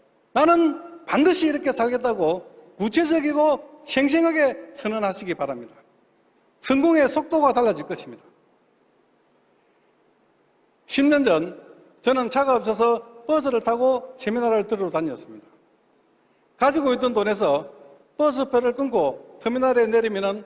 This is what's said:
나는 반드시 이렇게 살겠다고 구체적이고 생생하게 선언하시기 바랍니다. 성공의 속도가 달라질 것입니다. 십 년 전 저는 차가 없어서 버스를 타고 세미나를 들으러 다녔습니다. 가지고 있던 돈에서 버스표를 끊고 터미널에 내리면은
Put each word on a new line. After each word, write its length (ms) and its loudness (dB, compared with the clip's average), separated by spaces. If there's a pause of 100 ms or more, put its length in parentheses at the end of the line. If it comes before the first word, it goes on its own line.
(340)
나는 720 0
반드시 420 2
이렇게 240 -2
살겠다고 1040 -4
구체적이고 1080 0
생생하게 920 0
선언하시기 600 -6
바랍니다. 380 -8 (880)
성공의 460 4
속도가 460 2
달라질 320 0
것입니다. 380 -12 (2500)
십 200 0
년 180 4
전 380 0 (400)
저는 280 0
차가 260 0
없어서 720 -2
버스를 340 0
타고 560 -2
세미나를 500 -2
들으러 220 -4
다녔습니다. 580 -8 (1080)
가지고 360 2
있던 200 -2
돈에서 560 0 (480)
버스표를 560 0
끊고 680 -2
터미널에 460 2
내리면은 580 -2